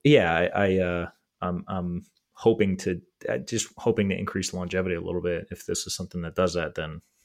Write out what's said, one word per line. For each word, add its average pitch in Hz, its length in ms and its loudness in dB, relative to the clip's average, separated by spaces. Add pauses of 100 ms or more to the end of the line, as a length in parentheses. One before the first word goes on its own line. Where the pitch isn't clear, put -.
yeah, 110 300 6
I, 85 120 4
I, 95 320 2
uh, 87 300 0 (340)
I'm, 90 260 -4
I'm 87 360 -4 (280)
hoping 107 460 4
to, 90 220 -2 (280)
uh, 120 100 0
just - 380 -4
hoping 107 320 2
to 95 80 0
increase 95 380 -4
longevity 92 400 -2
a 85 60 -4
little 87 200 -4
bit. 85 300 -4
If - 160 -12
this - 200 -4
is - 80 -6
something 87 280 -6
that 82 120 -8
does 90 200 2
that, 80 220 -4
then 80 260 -8 (220)